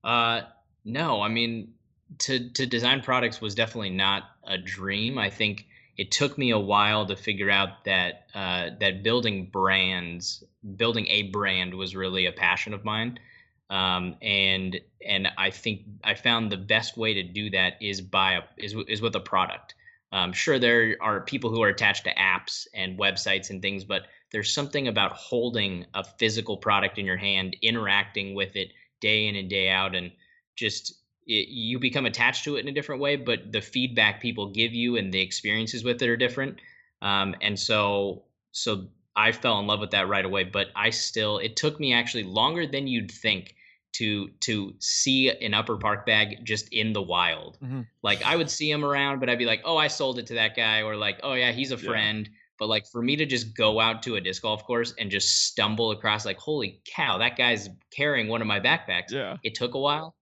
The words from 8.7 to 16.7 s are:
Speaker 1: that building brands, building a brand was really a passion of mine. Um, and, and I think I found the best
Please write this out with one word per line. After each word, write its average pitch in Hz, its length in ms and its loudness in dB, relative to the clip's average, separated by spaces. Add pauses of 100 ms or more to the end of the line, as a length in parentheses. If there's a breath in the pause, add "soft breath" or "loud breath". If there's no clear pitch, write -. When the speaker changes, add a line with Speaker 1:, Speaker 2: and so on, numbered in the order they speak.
Speaker 1:
that 98 220 2
building 107 480 0
brands, 92 920 0 (320)
building 113 300 2
a 104 240 2
brand 92 440 0
was 95 220 -6
really 92 300 0
a 85 60 0
passion 90 420 0
of 101 100 -10
mine. 113 340 -2 (520 loud breath)
Um, 90 520 0
and, 95 560 2 (280)
and 98 220 0 (100)
I - 120 2
think 104 320 -6 (220)
I 107 100 2
found 117 380 2
the 101 60 -4
best 107 380 0